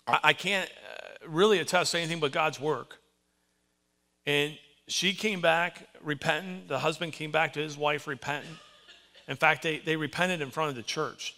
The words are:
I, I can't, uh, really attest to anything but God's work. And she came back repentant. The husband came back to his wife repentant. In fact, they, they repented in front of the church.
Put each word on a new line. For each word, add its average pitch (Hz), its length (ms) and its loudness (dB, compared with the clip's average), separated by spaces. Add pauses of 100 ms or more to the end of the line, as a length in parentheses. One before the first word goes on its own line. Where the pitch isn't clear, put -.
I, 143 180 4
I 151 100 8
can't, 190 360 0
uh, - 580 -16
really 185 320 4
attest 160 340 2
to 170 60 0
anything 165 200 -2
but 147 120 2
God's 156 280 0
work. 135 380 -4 (1300)
And 147 320 2 (300)
she 190 260 2
came 202 260 -2
back 170 480 2 (140)
repentant. 165 680 -2
The 135 120 -2
husband 160 340 -2
came 156 180 -6
back 156 220 2
to 147 80 -4
his 151 160 -6
wife 147 280 0
repentant. 147 520 -6 (720)
In 139 80 -6
fact, 156 260 4
they, 160 160 0
they 160 160 0
repented 165 460 0
in 131 100 -6
front 156 180 -2
of 135 60 -6
the 113 80 -8
church. - 540 -6